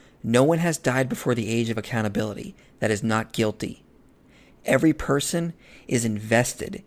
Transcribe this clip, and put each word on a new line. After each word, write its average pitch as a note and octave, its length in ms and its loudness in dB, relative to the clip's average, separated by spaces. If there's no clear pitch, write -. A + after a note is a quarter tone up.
no A#2+ 200 4
one D#3+ 180 4
has E3+ 180 0
died C3 320 0
before B2+ 240 -2
the A2+ 140 -4
age A2+ 200 0
of A2+ 80 -2
accountability G#2+ 800 -4
that A2 100 0
is G#2 120 0
not A2 320 -2
guilty. - 500 -2
Every D3 300 4
person E3 580 -2
is A#2 180 0
invested A2 840 -2